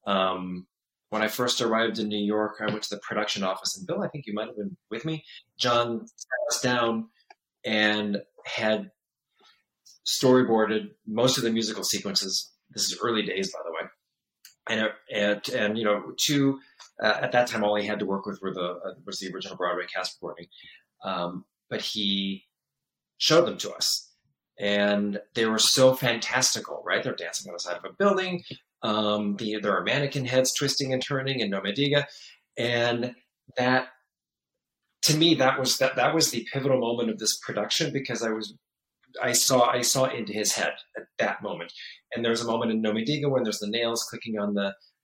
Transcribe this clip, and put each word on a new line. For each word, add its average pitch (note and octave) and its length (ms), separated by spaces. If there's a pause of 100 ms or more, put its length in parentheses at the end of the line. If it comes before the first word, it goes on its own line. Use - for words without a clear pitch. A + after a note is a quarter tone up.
Um, F#2 640 (420)
when A2 140
I G#2+ 40
first B2 340
arrived A2 360
in G#2+ 120
New G#2 140
York, G#2+ 380
I G#2+ 100
went G#2+ 120
to - 80
the G2+ 100
production G#2 420
office, - 340
and - 80
Bill, F#3+ 180
I E3+ 40
think C#3+ 180
you G#2 80
might G#2+ 140
have - 80
been G2 200 (140)
with A2+ 160
me. D#3 180 (360)
John A#2 480
sat - 420
us - 120
down A#2 480 (540)
and G#2+ 540 (280)
had G#2+ 440 (1200)
storyboarded A2 800 (180)
most A#2+ 300
of C3 60
the A#2 80
musical G#2+ 320
sequences. G2 680 (200)
This A2 200
is - 120
early A2+ 200
days, F#2+ 280
by D#2+ 120
the E2+ 80
way. E2+ 180 (800)
And, A2 120
uh, G#2+ 120 (200)
and, G#2 360
and, A2 280
you A#2 60
know, G#2 360
two, C#3 400 (440)
uh, G#2+ 180
at C3 100
that B2 160
time, A2+ 160
all G#2 120
he G#2 100
had G#2 140
to G2+ 80
work G2 180
with G2 160
were F#2+ 120
the, F2+ 300
uh, - 100 (120)
was F#2+ 140
the F#2+ 120
original F#2 260
Broadway F2+ 280
cast - 340
recording. E2+ 280 (560)
Um, F2+ 420 (240)
but A2 120
he G2 640 (720)
showed - 260
them G#2 140
to - 120
us, - 400 (480)
and G2+ 640 (140)
they A2+ 100
were A2 140
so C3 340
fantastical, A#2+ 920
right? F#2 200
They're B2 100
dancing F2+ 380
on - 20
the E2+ 60
side F2 180
of - 80
a F#2+ 80
building. F#3+ 500 (380)
Um, G#2 560
the, G#2+ 240
there G2 160
are F2+ 40
mannequin C3+ 440
heads C3 280
twisting C3+ 380
and B2+ 100
turning C3+ 380
in G#2 100
No G2 120
Me G2+ 100
Diga. C#3+ 320 (540)
And A#2+ 580 (400)
that, B2+ 320 (1160)
to D3+ 120
me, D#3+ 200
that C3 220
was, C3 200
that, C3 180
that C3 180
was D#3+ 180
the A2+ 200
pivotal C3 300
moment A#2 280
of G#2+ 80
this G#2+ 220
production, B2 540
because C3 280
I A2+ 100
was, G#2+ 220 (680)
I B2+ 100
saw, A#2+ 380
I B2 140
saw C3 240
into G#2+ 260
his G#2 180
head F#2 220 (240)
at A2+ 60 (160)
that G#2 220
moment. F2 300 (420)
And A#2 120
there's A2+ 160
a A#2 40
moment A2+ 260
in A2 100
No G#2+ 100
Me A2 140
Diga C#3+ 260
when B2+ 120
there's G#2 160
the G#2 100
nails A#2 400
clicking A2 280
on G2+ 160
the, G2 200 (300)